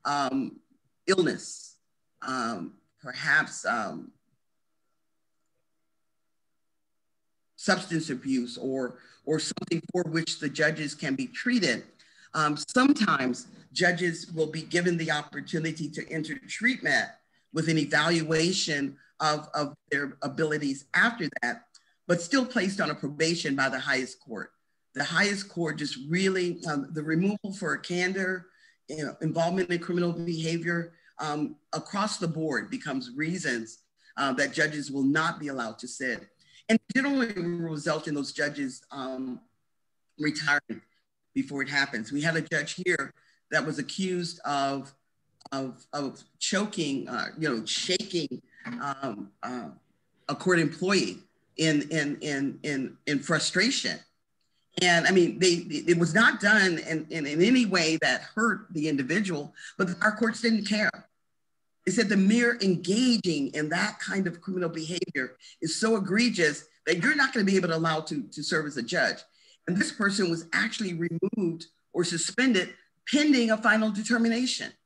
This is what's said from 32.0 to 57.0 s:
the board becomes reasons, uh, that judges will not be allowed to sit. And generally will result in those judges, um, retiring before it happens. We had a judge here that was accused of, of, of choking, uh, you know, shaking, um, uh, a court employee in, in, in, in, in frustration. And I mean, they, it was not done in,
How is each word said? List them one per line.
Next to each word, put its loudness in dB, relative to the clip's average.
the -2
board -2
becomes -6
reasons, -4
uh, 0
that 0
judges -2
will -2
not 2
be -6
allowed -6
to -12
sit. -6
And 6
generally 2
will -4
result -2
in -2
those -4
judges, -4
um, -8
retiring -2
before -4
it -4
happens. -2
We -2
had 0
a 0
judge -4
here -2
that 2
was -4
accused -4
of, -2
of, -8
of -6
choking, -2
uh, -4
you -2
know, -2
shaking, -4
um, -6
uh, -8
a -4
court 2
employee 0
in, 2
in, -2
in, -4
in, -4
in 0
frustration. 0
And 6
I 6
mean, 6
they, 6
it 2
was 4
not 6
done 4
in, -4